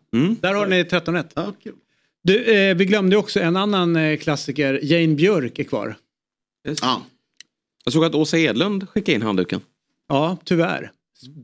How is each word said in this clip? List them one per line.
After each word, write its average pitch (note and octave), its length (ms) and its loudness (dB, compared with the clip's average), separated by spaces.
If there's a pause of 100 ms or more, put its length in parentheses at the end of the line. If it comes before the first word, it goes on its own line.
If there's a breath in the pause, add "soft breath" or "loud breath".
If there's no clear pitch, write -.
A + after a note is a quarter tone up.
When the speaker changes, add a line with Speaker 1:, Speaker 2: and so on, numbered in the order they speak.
(120)
Speaker 1:
Mm. E3 280 0
Speaker 2:
Där F#3+ 140 -2
har G3+ 120 -2
ni F#3 180 2
tretton E3+ 300 -4
rätt. E3 200 -6
Speaker 3:
Ja, G3 280 -6
kul. - 120 -16 (500)
Speaker 2:
Du, G#3 200 2
eh, G3 320 4
vi F#3+ 80 4
glömde F#3+ 320 4
ju G#3 40 4
också G3 200 -2
en F3 160 0
annan, F#3+ 400 0
eh, D#3 220 0
klassiker. C#3 640 -4
Jane D#3+ 320 2
Björk D3+ 440 0
är C#3+ 60 -4
kvar. A2 300 -6 (720)
Speaker 1:
Just. D3 140 -6
Speaker 3:
Ja. B2 200 -2 (800)
Speaker 1:
Jag B2 80 -4
såg D#3+ 120 2
att D#3 100 0
Åsa D#3 240 2
Edlund F3 500 0
skickade F#3+ 280 0
in G#2+ 60 -2
handduken. F#2 380 -2 (480)
Speaker 2:
Ja, D#3 360 0
tyvärr. E3 460 -2 (540)